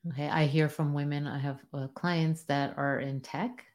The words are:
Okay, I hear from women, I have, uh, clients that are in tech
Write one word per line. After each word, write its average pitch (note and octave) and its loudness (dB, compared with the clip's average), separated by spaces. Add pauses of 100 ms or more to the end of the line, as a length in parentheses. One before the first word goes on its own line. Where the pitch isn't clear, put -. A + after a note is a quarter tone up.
Okay, D3 -4
I D#3 4
hear D3+ 4
from D3 0
women, C#3+ -2
I C#3+ -4
have, C#3 -4 (120)
uh, C3+ -4
clients D#3+ 2
that C#3 0
are C#3 0
in C3+ -2
tech G#3 -6 (100)